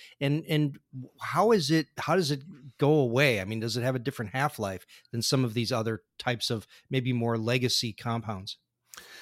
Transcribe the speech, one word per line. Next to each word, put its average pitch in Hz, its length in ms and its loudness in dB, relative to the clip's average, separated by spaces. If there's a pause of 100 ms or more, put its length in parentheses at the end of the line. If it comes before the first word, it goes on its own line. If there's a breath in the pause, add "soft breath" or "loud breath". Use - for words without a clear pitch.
(200 loud breath)
And, 143 260 0
and 151 320 0 (420)
how 196 320 2
is 156 180 4
it, 160 160 4 (100)
how 165 200 0
does 160 140 2
it 139 140 -2 (320)
go 147 160 4
away? 127 480 4
I 92 40 -4
mean, 110 160 -4
does 113 180 -2
it 117 40 -2
have 131 140 0
a 123 40 -2
different 113 320 -6
half-life 113 520 -4 (280 loud breath)
than 117 100 -4
some 131 220 2
of 110 100 -4
these 120 180 -2
other 113 300 -2 (160)
types 120 320 -2
of 113 160 -4 (240 soft breath)
maybe 127 240 0
more 117 240 0
legacy 120 560 0
compounds? 110 640 -6 (640 loud breath)